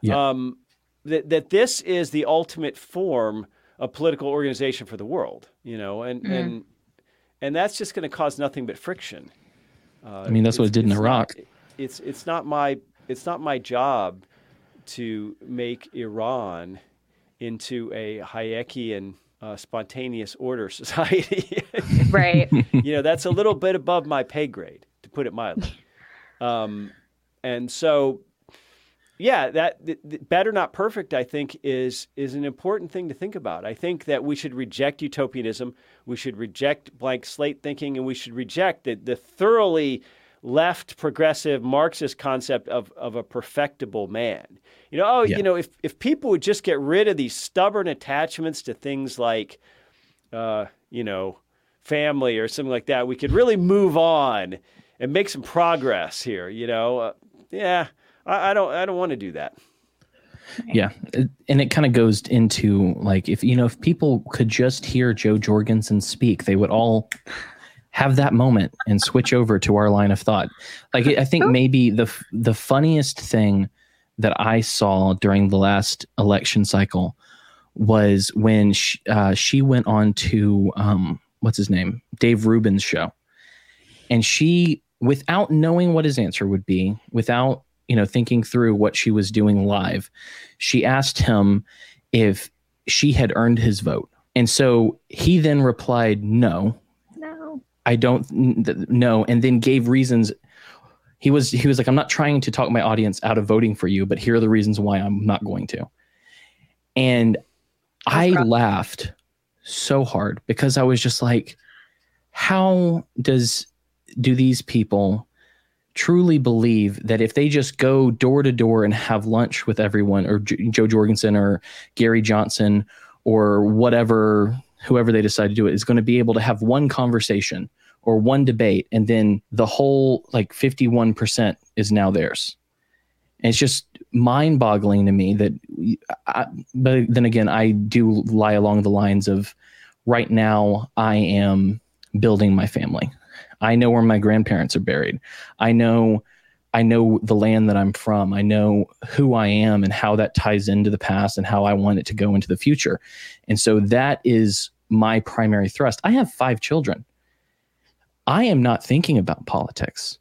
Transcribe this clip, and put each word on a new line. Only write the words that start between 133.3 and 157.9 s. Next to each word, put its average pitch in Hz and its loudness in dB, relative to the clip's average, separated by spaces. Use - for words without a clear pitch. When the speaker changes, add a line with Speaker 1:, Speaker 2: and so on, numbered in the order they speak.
Speaker 1:
And 117 2
it's 113 2
just - 0
mind-boggling 120 2
to 98 4
me 98 2
that, 104 2
I, - -2
but 131 2
then 120 4
again, 113 4
I 110 2
do 107 2
lie 110 2
along 104 4
the 104 2
lines 101 2
of, 101 -2
right 120 0
now, 107 2
I 110 2
am 101 2
building 104 4
my 98 2
family. - -4
I 113 2
know 120 4
where 117 4
my 113 4
grandparents 107 2
are 92 -2
buried. - -2
I 113 2
know, 113 4
I 113 2
know 113 4
the 107 0
land 110 4
that 104 2
I'm 98 0
from. 101 -2
I 98 -2
know 104 2
who 139 2
I 110 2
am 104 2
and 95 0
how 107 0
that 107 0
ties 104 0
into 104 2
the 101 -2
past 101 -2
and 98 -4
how 101 0
I 101 2
want 98 2
it - -8
to - -8
go 104 0
into 98 0
the - 0
future. - 0
And 104 -2
so 110 2
that 127 0
is 113 2
my 110 2
primary 104 0
thrust. 127 -2
I 202 2
have 247 2
five 127 -2
children. - -4